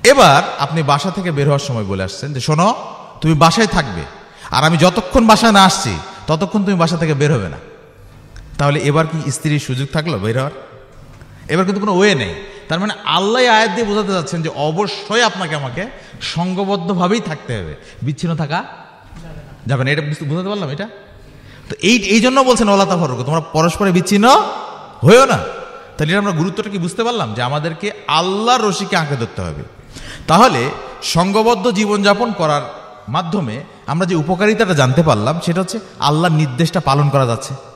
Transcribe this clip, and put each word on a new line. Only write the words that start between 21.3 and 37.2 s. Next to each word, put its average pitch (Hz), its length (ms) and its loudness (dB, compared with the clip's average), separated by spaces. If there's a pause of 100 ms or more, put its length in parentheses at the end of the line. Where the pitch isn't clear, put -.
তো - 120 -8
এই, 226 160 4
এই 202 240 2
জন্য 254 200 4
বলছেন, 240 260 4
"ওয়ালা 196 180 4
তাফাররাকু", 156 380 -2
তোমরা 156 180 0
পরস্পরে 170 500 0
বিচ্ছিন্ন 208 520 4 (580)
হয়েও 233 240 8
না। 214 120 0 (600)
তাহলে 151 140 -2
এটা 202 80 2
আমরা 202 120 -2
গুরুত্বটা 185 380 -4
কি 196 80 -6
বুঝতে 175 260 -4
পারলাম? 202 300 -4
যে 117 80 -6
আমাদেরকে 160 500 -4 (160)
আল্লাহর 196 540 0
রশিকে 196 360 -2
আঁকড়ে 147 200 -2
ধরতে 127 240 -6
হবে। 76 220 -8 (640)
তাহলে 156 420 4 (340)
সঙ্ঘবদ্ধ 220 680 0
জীবনযাপন 202 600 0
করার 151 300 0 (460)
মাধ্যমে 160 560 -4 (240)
আমরা 170 180 0
যে 175 100 -2
উপকারিতাটা 185 580 2
জানতে 131 300 4
পারলাম, 139 420 2
সেটা 175 160 0
হচ্ছে 214 180 -6 (200)
আল্লাহর 156 340 2
নির্দেশটা 151 460 0
পালন 143 300 2
করা 135 160 2